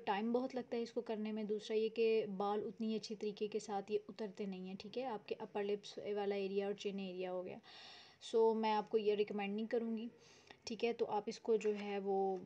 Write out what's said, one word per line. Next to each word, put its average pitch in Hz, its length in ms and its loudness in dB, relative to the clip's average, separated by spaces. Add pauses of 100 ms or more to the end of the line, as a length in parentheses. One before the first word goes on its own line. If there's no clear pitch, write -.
time 220 280 2
बहुत 254 220 2
लगता 240 200 -4
है 233 80 0
इसको 226 180 -4
करने 220 300 -2
में, 214 160 -2
दूसरा 214 300 -2
ये 220 120 4
कि 220 360 4 (120)
बाल 202 240 2
उतनी 220 340 -2
अच्छी 214 200 -4
तरीके 208 320 -2
के 208 120 -2
साथ 202 320 -4
ये 208 60 4 (120)
उतरते 208 360 -6
नहीं 185 220 -6
हैं। 190 100 -8
ठीक 208 200 -10
है, 247 80 0
आपके 214 300 -4
upper 208 280 -4
lips 202 320 -2 (200)
वाला 202 200 0
area 196 320 0
और 202 60 0
chin 202 260 -4
area 185 320 -4
हो 185 120 -2
गया। 196 160 -10 (720)
So 226 240 8
मैं 220 180 4
आपको 214 240 2
ये 208 180 6
recommend 202 400 0
नहीं 220 120 -2
करूँगी। 226 420 0 (580)
ठीक 226 160 -2
है, 233 100 2
तो 233 140 0
आप 208 220 -2
इसको 220 280 2
जो 214 160 2
है 202 260 -4
वो 190 460 2